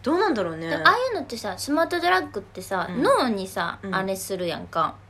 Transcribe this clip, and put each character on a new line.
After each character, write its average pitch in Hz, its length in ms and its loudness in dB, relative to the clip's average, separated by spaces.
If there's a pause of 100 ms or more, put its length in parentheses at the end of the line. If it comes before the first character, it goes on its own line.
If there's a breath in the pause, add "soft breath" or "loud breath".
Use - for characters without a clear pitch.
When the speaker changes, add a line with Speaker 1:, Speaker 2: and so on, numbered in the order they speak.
Speaker 1:
ど 285 120 2
う 349 40 4
な 415 100 4
ん 311 60 4
だ 208 80 2
ろ 170 100 0
う 160 40 -6
ね。 165 120 -6
Speaker 2:
で - 80 0
も 165 100 2
あ 359 60 6
あ 440 40 4
い 480 40 0 (120)
う - 20 -2
の 349 80 -2
っ - 20 -6
て 233 140 -8
さ、 196 180 -6
ス - 140 -6
マ 320 140 4
ー 330 40 -4
ト 349 100 0
ド 339 120 2
ラ 370 100 4
ッ 294 100 -8
グ 202 100 -6
っ - 20 -14
て - 180 -14
さ、 180 300 -2
Speaker 1:
う - 20 -6
ん。 220 100 0
Speaker 2:
脳 403 260 6
に 196 200 -2
さ、 175 340 -4
Speaker 1:
う 196 60 -8
ん。 190 60 -2
Speaker 2:
あ 190 80 2
れ 190 140 -2
す 190 200 -4
る 180 100 -2
や 160 120 -2
ん 180 80 -10
か。 160 300 0 (140)